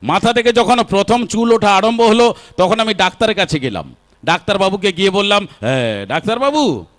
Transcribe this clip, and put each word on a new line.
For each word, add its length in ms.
মাথা 300
থেকে 200
যখন 300
প্রথম 440
চুল 260
ওঠা 240
আরম্ভ 260
হলো 320
তখন 240
আমি 140
ডাক্তারের 400
কাছে 240
গেলাম। 360
ডাক্তারবাবুকে 680
গিয়ে 180
বললাম, 380
"হ্যাঁ 460
ডাক্তারবাবু 800